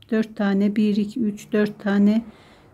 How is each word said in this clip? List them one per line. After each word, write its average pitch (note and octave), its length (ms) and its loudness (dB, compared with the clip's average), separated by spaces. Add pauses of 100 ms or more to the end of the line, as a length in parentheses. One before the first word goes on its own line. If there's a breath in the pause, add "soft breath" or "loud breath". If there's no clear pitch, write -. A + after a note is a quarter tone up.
(120)
dört A3 240 -2
tane, G3+ 400 0
bir, G#3 200 2
iki, G#3 240 -4
üç, G#3 320 -6
dört G#3 280 -2
tane G#3 460 2 (480 loud breath)